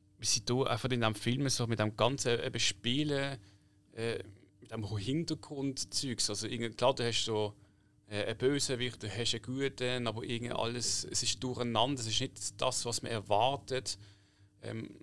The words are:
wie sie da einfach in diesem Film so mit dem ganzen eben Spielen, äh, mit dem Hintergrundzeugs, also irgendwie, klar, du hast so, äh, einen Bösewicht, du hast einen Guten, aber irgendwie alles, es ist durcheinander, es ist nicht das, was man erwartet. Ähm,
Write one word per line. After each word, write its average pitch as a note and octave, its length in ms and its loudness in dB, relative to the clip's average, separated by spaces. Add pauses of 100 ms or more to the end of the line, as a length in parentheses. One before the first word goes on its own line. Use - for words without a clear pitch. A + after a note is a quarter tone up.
(180)
wie A#2 80 -6
sie - 200 2
da B2+ 180 2
einfach A#2+ 260 0
in B2 120 2
diesem A2 140 4
Film C3+ 340 0
so A#2+ 180 0
mit A2+ 120 0
dem G#2+ 180 2
ganzen A#2+ 440 4
eben B2+ 180 -2
Spielen, C#3 800 0 (560)
äh, A2+ 260 -2 (420)
mit - 100 -18
dem A2 260 -4
Hintergrundzeugs, C3+ 1300 -2
also G#2 180 -4
irgendwie, A2+ 280 -4
klar, B2+ 200 4
du B2+ 100 -2
hast A2 200 2
so, G#2+ 280 0 (540)
äh, G#2 160 -2
einen - 140 -2
Bösewicht, B2+ 680 0
du G#2+ 60 -4
hast A#2 240 0
einen A2+ 100 -4
Guten, B2+ 640 -2
aber A2 160 -2
irgendwie A#2+ 300 -4
alles, A#2 500 0
es - 180 -2
ist - 220 0
durcheinander, A#2+ 560 2
es A2+ 80 -4
ist A2 140 2
nicht - 400 -6
das, B2+ 240 2
was A#2 160 -2
man - 100 -4
erwartet. A#2 840 2 (640)
Ähm, A2 420 -8